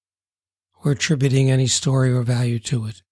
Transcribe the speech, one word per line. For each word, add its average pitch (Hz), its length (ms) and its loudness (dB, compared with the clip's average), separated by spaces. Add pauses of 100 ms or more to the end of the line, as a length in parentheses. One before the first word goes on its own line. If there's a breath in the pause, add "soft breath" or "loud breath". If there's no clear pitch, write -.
(840)
or 147 80 0
attributing 135 600 2
any 131 160 2
story 131 440 0
or 123 120 0
value 120 340 -2
to 113 300 -4
it. - 240 -14